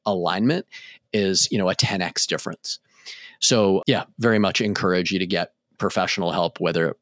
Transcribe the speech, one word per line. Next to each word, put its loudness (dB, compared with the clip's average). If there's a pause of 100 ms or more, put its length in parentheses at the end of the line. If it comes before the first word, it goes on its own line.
alignment 0 (460)
is, 0
you 0
know, 2
a 2
ten 0
X -4
difference. -6 (600)
So 4
yeah, 2 (140)
very 4
much 0
encourage 0
you 0
to -4
get -2 (260)
professional -2
help, 0
whether 0